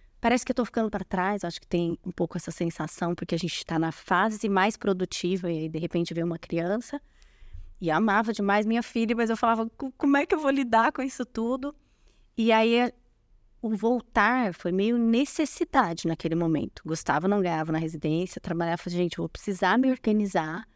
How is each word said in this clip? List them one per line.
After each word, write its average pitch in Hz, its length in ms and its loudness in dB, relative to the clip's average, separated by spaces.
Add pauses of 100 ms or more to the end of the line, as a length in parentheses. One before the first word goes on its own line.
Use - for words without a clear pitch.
(200)
Parece 240 240 2
que - 80 -2
eu - 40 -4
tô 240 100 2
ficando 220 240 -2
pra 208 140 -4
trás." 190 400 -2
Acho 170 160 -8
que - 60 -20
tem 170 380 0
um 180 80 -8
pouco - 240 -4
essa 170 140 -8
sensação, 170 640 -4
porque 175 200 -6
a 165 40 0
gente 165 260 -6
tá 165 140 -4
na 160 120 0
fase 202 600 0
mais 196 260 2
produtiva 185 760 -2
e 165 100 -2
aí, 160 100 -4
de 160 80 -6
repente, 170 340 -2
vê 165 100 -4
uma 165 160 -4
criança. 190 640 -4 (760)
E 170 120 -2
amava 214 420 2
demais 208 320 2
minha 226 180 0
filha, 226 320 0
mas 226 140 0
eu 226 80 0
falava, 226 400 0
"Co-, 269 220 -8
como 285 180 4
é 294 80 2
que - 100 0
eu 311 40 2
vou 294 120 0
lidar 247 420 4
com 269 100 -4
isso 254 240 -6
tudo?" 254 480 -2 (600)
E 226 160 2
aí, 226 240 6
é, 240 160 2 (680)
o 220 160 -2
voltar 226 760 2
foi - 180 -4
meio 208 240 2
necessidade 233 1120 0
naquele 165 260 -2
momento. 160 520 0
Gustavo 160 420 0
não 202 140 2
ganhava 160 300 -2
na 160 60 0
residência, 160 640 -2
trabalhava, 170 380 -2
falei, 175 220 -6
"Gente, 175 180 -2
eu 170 60 -4
vou 165 40 -4
precisar 190 500 0
me 262 120 4
organizar 202 720 0 (120)